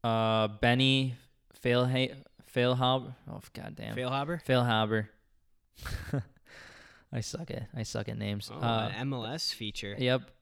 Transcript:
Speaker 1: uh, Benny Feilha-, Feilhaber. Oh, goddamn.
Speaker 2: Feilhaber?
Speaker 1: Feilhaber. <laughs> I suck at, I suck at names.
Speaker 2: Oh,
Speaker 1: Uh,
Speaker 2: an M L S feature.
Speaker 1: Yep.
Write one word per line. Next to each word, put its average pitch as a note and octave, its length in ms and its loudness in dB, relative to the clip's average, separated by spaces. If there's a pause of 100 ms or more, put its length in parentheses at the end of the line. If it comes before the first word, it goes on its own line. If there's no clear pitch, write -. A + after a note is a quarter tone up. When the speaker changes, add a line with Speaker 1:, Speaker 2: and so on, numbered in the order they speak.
Speaker 1:
uh, A2 460 4
Benny B2+ 640 4 (500)
Feilha-, B2+ 500 2 (400)
Feilhaber. B2+ 600 2 (160)
Oh, - 100 -10 (120)
goddamn. G#2+ 440 -10
Speaker 2:
Feilhaber? C#3 480 -4
Speaker 1:
Feilhaber. A2 640 2 (1040)
<laughs> C#3 100 0 (920)
I B2 80 -4
suck - 300 -8
at, - 260 -8
I A2+ 80 -4
suck A2+ 240 -6
at A2 100 -6
names. G#2 340 -4
Speaker 2:
Oh, - 80 -12
Speaker 1:
Uh, A2+ 280 0
Speaker 2:
an G2 60 -6
M C3 180 -4
L A#2+ 140 -6
S D3 260 -4
feature. G#2 460 -8
Speaker 1:
Yep. B2+ 320 0 (100)